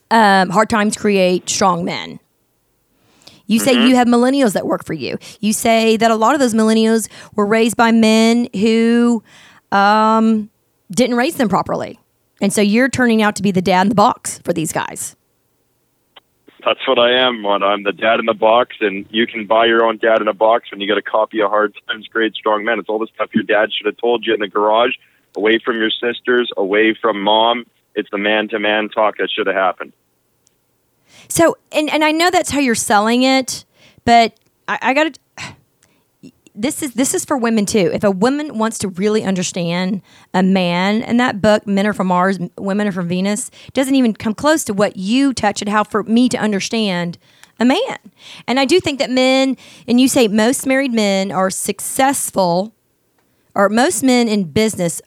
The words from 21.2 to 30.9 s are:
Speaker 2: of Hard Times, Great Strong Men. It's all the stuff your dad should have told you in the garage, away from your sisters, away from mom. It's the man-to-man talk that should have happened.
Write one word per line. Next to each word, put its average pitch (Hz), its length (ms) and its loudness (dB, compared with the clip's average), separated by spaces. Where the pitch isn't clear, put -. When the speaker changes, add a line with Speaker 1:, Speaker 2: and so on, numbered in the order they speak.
Speaker 2:
of 101 80 0
Hard 104 240 0
Times, 101 200 -10
Great 110 280 -4
Strong 107 300 -4
Men. 113 140 -4
It's 90 100 -12
all 107 100 -4
the 110 160 -6
stuff - 180 -6
your 110 100 -2
dad 107 300 0
should - 140 -8
have 104 100 -4
told 117 300 -2
you 113 60 0
in 104 80 -4
the 104 60 -4
garage, 107 460 0
away 107 220 0
from 117 200 -4
your 110 120 -2
sisters, 120 640 -4
away 107 460 0
from 104 220 -2
mom. 113 420 2
It's 104 160 -6
the 104 60 -6
man-to-man 107 720 -2
talk 107 280 -2
that 95 140 -4
should 101 160 -4
have 95 80 -4
happened. 92 380 -4